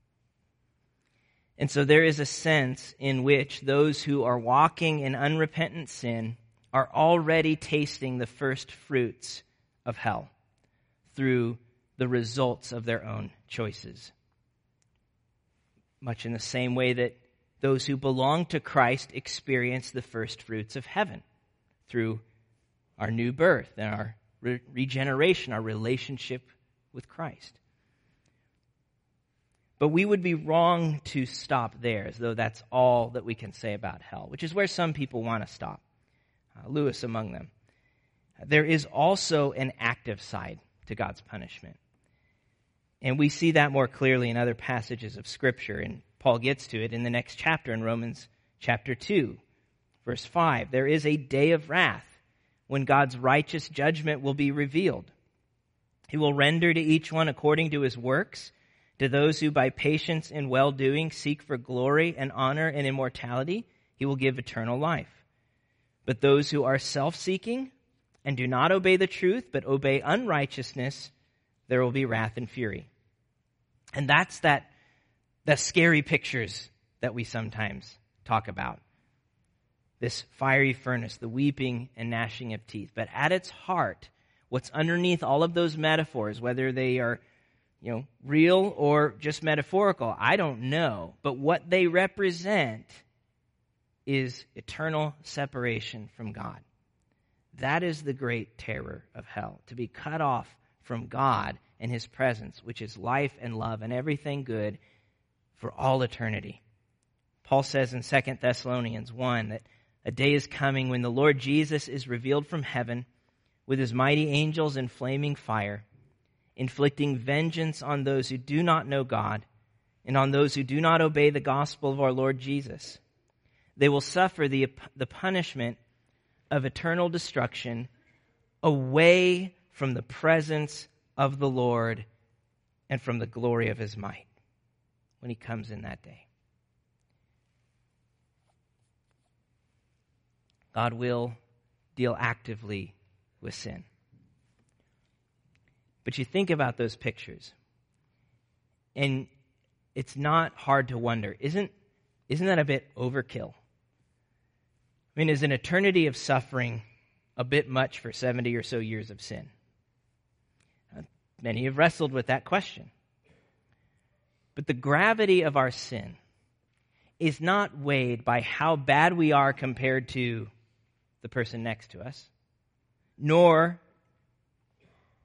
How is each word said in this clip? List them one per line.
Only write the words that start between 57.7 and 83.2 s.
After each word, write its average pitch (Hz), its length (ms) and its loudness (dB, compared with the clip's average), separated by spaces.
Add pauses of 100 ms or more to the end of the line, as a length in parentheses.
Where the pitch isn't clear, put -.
to 147 100 0
his 120 160 0
works. 131 540 -2 (480)
To 135 100 2
those 147 300 4
who 156 100 2
by 135 220 2
patience 156 580 -2
and 147 180 -6
well-doing 139 640 2
seek 147 320 -4
for 139 160 -6
glory 131 580 0
and 135 160 -4
honor 139 360 0
and 143 180 -2
immortality, 135 800 -4 (300)
he 135 100 -4
will 139 100 0
give 131 220 0
eternal 120 400 -4
life. 156 480 -4 (800)
But 123 160 -2
those 143 300 6
who 143 140 2
are 135 120 4
self-seeking 190 920 -4 (520)
and 139 140 -2
do 127 80 -2
not 127 260 4
obey 185 260 6
the 185 100 2
truth, 202 440 0
but 135 140 -2
obey 139 360 2
unrighteousness, 143 1080 -2 (580)
there 127 160 4
will 123 80 2
be 135 140 0
wrath 113 300 -2
and 120 120 -6
fury. - 420 -6 (1040)
And 139 160 -4
that's 151 340 4
that, 147 280 2 (760)
the 143 120 4
scary 165 460 4
pictures 123 640 -4 (300)
that 123 160 -4
we 120 80 -6
sometimes 107 760 -8 (260)
talk 110 260 0
about. 87 320 -8 (1160)
This - 260 -6 (120)
fiery 135 360 2
furnace, 123 440 -6
the 117 100 -10
weeping 127 720 -2
and 117 140 -6
gnashing 113 420 -6
of 107 140 -12
teeth. 98 260 -12
But 110 180 -6
at 147 200 0